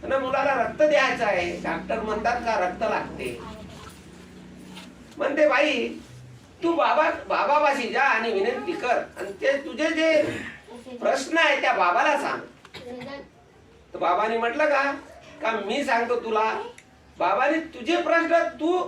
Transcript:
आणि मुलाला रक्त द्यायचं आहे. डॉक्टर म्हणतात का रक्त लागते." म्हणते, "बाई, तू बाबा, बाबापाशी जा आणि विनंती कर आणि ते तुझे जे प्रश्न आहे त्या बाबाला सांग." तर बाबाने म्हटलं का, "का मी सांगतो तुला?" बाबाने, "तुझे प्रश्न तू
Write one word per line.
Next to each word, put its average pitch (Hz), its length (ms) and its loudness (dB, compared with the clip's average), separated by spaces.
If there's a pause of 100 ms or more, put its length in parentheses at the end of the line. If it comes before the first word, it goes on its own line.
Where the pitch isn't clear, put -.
आणि 269 140 0
मुलाला 269 460 2
रक्त - 180 0
द्यायचं 269 440 4
आहे. 175 380 0
डॉक्टर 185 360 -4
म्हणतात 220 420 -2
का 220 260 0
रक्त 180 140 -6
लागते." - 580 -4 (1800)
म्हणते, 294 300 2
"बाई, 262 400 2 (760)
तू 339 100 2
बाबा, 294 360 4
बाबापाशी 254 800 2
जा 240 120 0
आणि 233 300 2
विनंती 196 400 -2
कर 247 260 0 (200)
आणि 196 140 -10
ते 262 260 0
तुझे 302 320 -2
जे 320 340 4 (760)
प्रश्न 269 400 0
आहे 294 240 4
त्या - 120 2
बाबाला 247 440 4
सांग." 175 220 -4 (1500)
तर - 40 -10
बाबाने 208 400 2
म्हटलं 240 280 0
का, 277 260 2 (500)
"का 220 100 0
मी 220 320 -2
सांगतो 240 360 0
तुला?" 220 420 0 (580)
बाबाने, 262 400 2
"तुझे 311 360 -4
प्रश्न 330 480 4
तू 330 440 0